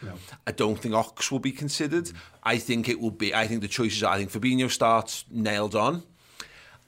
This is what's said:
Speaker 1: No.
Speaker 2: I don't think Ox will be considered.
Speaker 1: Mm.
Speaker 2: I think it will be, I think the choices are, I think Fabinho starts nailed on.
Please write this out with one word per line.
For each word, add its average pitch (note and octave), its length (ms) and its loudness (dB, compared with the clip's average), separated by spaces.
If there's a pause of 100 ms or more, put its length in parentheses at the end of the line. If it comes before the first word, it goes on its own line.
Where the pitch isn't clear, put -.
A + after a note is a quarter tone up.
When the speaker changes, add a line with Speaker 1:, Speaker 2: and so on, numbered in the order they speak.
Speaker 1:
No. G2+ 100 -10 (340)
Speaker 2:
I G#2 60 -4
don't G#2+ 260 2
think A2+ 160 -2
Ox - 360 0
will C3+ 80 0
be C3+ 140 -2
considered. D3 540 -2
Speaker 1:
Mm. A#2+ 80 -12 (300)
Speaker 2:
I A#2 140 4
think A#2 300 0
it A#2+ 100 0
will A2+ 120 0
be, G2+ 240 -2
I A2 120 4
think A2+ 140 -2
the G2+ 80 -4
choices G#2 340 0
are, F#2+ 120 4
I - 100 2
think F#2+ 60 -8
Fabinho B2+ 400 2
starts A2+ 600 2
nailed G#2+ 440 0
on. C3+ 280 2 (840)